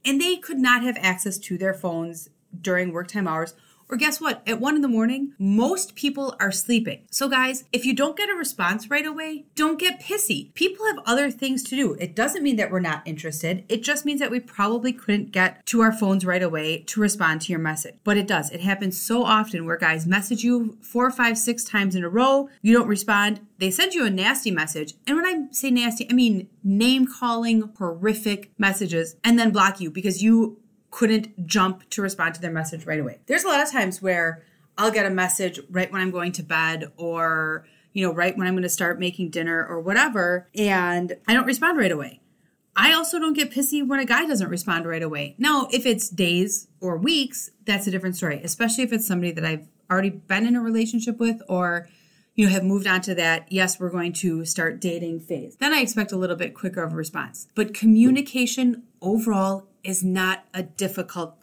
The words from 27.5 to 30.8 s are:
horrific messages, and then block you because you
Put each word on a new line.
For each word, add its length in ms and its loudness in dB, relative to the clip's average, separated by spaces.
horrific 800 -2
messages, 640 0
and 160 6
then 140 4
block 280 2
you 120 -6
because 320 -2
you 340 4